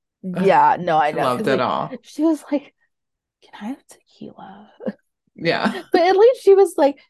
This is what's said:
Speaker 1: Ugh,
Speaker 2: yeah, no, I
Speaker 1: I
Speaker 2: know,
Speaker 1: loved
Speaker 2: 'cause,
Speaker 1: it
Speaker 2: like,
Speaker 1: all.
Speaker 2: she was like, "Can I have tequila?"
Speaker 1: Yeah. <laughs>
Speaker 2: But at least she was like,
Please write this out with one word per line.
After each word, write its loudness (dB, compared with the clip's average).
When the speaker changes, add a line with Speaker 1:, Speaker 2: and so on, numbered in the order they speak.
Speaker 1:
Ugh, -2
Speaker 2:
yeah, 4
no, -2
I 0
Speaker 1:
I -6
Speaker 2:
know, -4
Speaker 1:
loved -4
Speaker 2:
'cause, -4
Speaker 1:
it -2
Speaker 2:
like, -2
Speaker 1:
all. -6
Speaker 2:
she -10
was -2
like, -6
"Can -20
I -16
have -16
tequila?" -20
Speaker 1:
Yeah. -4
<laughs> -20
Speaker 2:
But 2
at 2
least 4
she 6
was 2
like, 0